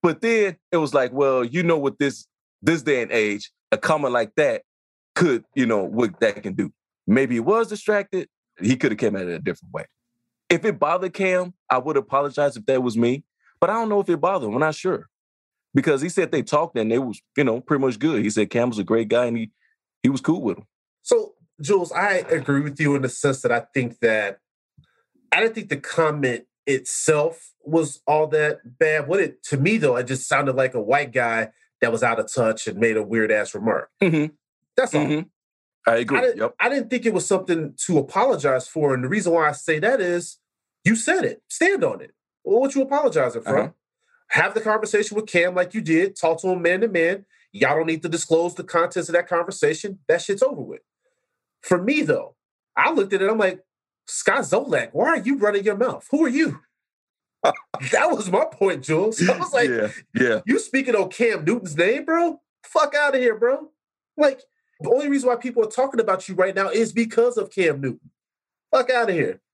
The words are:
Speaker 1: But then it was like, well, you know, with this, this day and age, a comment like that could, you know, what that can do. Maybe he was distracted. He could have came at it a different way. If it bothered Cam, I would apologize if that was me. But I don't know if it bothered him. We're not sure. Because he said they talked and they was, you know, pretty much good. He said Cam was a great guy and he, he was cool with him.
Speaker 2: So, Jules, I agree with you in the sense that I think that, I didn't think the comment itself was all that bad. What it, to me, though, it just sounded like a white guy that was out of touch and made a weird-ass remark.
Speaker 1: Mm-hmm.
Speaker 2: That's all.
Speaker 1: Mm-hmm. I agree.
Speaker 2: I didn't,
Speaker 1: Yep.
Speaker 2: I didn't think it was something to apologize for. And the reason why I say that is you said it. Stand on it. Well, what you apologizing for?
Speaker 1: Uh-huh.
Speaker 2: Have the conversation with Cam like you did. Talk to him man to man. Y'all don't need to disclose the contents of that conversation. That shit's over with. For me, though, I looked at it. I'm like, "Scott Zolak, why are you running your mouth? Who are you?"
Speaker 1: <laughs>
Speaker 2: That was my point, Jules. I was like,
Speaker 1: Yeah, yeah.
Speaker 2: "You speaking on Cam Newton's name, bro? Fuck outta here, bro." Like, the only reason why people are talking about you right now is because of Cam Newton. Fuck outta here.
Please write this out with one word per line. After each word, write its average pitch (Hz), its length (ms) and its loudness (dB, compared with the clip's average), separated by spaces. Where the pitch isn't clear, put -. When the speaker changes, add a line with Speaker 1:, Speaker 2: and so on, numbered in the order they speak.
Speaker 1:
But 165 200 2
then 220 340 0
it 175 60 2
was 151 160 0
like, 143 180 2
well, 135 320 2
you 123 180 -4
know, 170 160 2
with 139 200 -2
this, 139 280 -2
this 160 220 0
day 135 180 2
and 113 100 -6
age, 107 400 -2
a 127 40 -2
comment 143 360 0
like 123 240 0
that 135 240 0
could, 135 300 2
you 131 120 2
know, 110 180 2
what 110 380 -2
that 107 200 0
can 95 120 -8
do. 95 180 -4
Maybe 120 300 2
he 117 60 0
was 214 260 2
distracted. 202 640 -4
He 120 160 2
could 127 160 0
have 104 40 -8
came 104 200 0
at 95 60 -4
it 87 100 -6
a 82 60 -8
different - 340 -8
way. - 140 -10
If 165 140 2
it 214 160 -2
bothered 180 340 0
Cam, 180 400 -2
I 131 100 2
would 143 180 -2
apologize 139 580 0
if 107 120 -12
that 131 140 2
was 120 160 -2
me. 123 280 0
But 170 100 2
I 202 40 0
don't 226 160 -2
know 202 100 2
if 196 80 -2
it 165 140 0
bothered 165 260 0
him. 104 60 -4
We're 123 60 -2
not 156 160 0
sure. - 340 -6
Because 135 260 2
he 160 60 -4
said 180 240 -2
they 139 120 0
talked 151 340 -2
and 110 120 0
they 117 100 2
was, 123 220 -6
you 147 80 2
know, 120 160 0
pretty 135 240 -2
much 123 160 0
good. 139 240 0
He 104 60 0
said 104 220 0
Cam 120 180 2
was 110 100 -6
a 98 60 -2
great 113 240 0
guy 120 160 2
and 117 120 -2
he, 113 140 -6
he - 60 2
was 135 140 0
cool 170 200 0
with 104 180 -4
him. - 60 -20
Speaker 2:
So, - 320 0
Jules, 175 300 0
I 190 280 0
agree 143 300 0
with 147 180 -6
you 147 160 2
in 139 60 0
the 131 80 -2
sense 135 320 -2
that 120 100 0
I 117 220 -2
think 120 260 -4
that, 107 400 0
I 170 120 0
didn't 226 140 0
think 220 120 -10
the - 80 -4
comment 147 680 -2
itself 151 840 0
was 156 420 -2
all 156 200 2
that 151 320 0
bad. 156 260 2
What 175 140 0
it, - 260 -4
to 143 120 -4
me, 175 200 2
though, 214 200 2
it 123 100 -4
just 131 220 -6
sounded 139 260 0
like 131 180 0
a 120 80 -4
white 123 300 0
guy 113 380 -2
that 117 100 2
was 113 120 0
out 113 160 0
of - 140 -4
touch 113 340 0
and 98 120 -8
made 110 160 2
a 107 80 0
weird-ass 107 500 0
remark. 104 360 -4
Speaker 1:
Mm-hmm. 160 320 2
Speaker 2:
That's 247 180 0
all. 151 100 2
Speaker 1:
Mm-hmm. - 840 -6
I 117 60 4
agree. 123 200 0
Speaker 2:
I 240 40 2
didn't, 247 160 2
Speaker 1:
Yep. 107 240 -2
Speaker 2:
I 220 80 2
didn't 269 200 -2
think 240 160 -2
it 220 80 2
was 175 140 -2
something 175 460 -2
to 170 120 2
apologize 147 720 0
for. 147 240 0
And 127 100 -2
the 131 60 -4
reason 175 240 0
why 160 160 4
I - 20 -6
say 156 280 -2
that 233 200 2
is 175 380 -4
you 220 100 4
said 339 300 0
it. - 240 -6
Stand 381 340 0
on 113 160 -2
it. - 120 -18
Well, 220 160 4
what 277 140 0
you 269 60 2
apologizing 269 600 0
for? 113 160 0
Speaker 1:
Uh-huh. 135 140 -2
Speaker 2:
Have 165 240 2
the 220 80 0
conversation 214 560 0
with 214 100 -4
Cam 180 280 0
like 180 180 0
you 220 80 -4
did. 165 340 2
Talk 165 280 0
to 190 40 -2
him 180 140 -2
man 175 180 2
to 226 80 2
man. 185 380 0
Y'all 143 240 2
don't 160 120 0
need 165 160 -4
to 170 60 -4
disclose 165 460 0
the 170 80 -12
contents 175 460 -2
of 185 60 -8
that 175 120 0
conversation. 175 800 -2
That 170 140 2
shit's 202 200 -2
over 254 200 0
with. - 180 -14
For 180 220 0
me, 294 200 2
though, 123 340 -2
I 233 140 2
looked 202 220 0
at 190 80 0
it. 196 80 2
I'm 226 80 0
like, 185 240 0
"Scott - 340 0
Zolak, 208 500 -2
why 208 180 0
are 330 100 2
you 247 180 -2
running 202 260 0
your 202 140 0
mouth? 233 340 -2
Who 311 140 2
are 262 40 0
you?" 269 300 -2
Speaker 1:
<laughs> - 80 4
Speaker 2:
That 330 200 2
was 202 200 -4
my 226 140 2
point, 170 380 -2
Jules. 180 440 0
I 254 100 2
was 320 160 -6
like, 240 160 2
Speaker 1:
Yeah, 107 200 -2
yeah. 120 300 2
Speaker 2:
"You 269 140 2
speaking 254 360 -2
on 196 140 2
Cam 208 340 0
Newton's 185 320 -2
name, 226 300 2
bro? 330 340 0
Fuck 294 320 0
outta 285 220 2
here, 240 200 2
bro." 269 320 0
Like, 285 260 2
the 156 100 -6
only 285 200 2
reason 277 200 2
why 240 60 2
people 240 280 -2
are 214 60 -2
talking 262 300 -2
about 196 300 0
you 185 60 -8
right 185 200 2
now 196 140 0
is 220 240 0
because 233 440 0
of 202 140 -4
Cam 156 300 0
Newton. - 300 -8
Fuck 247 160 2
outta 240 240 2
here. 123 280 -2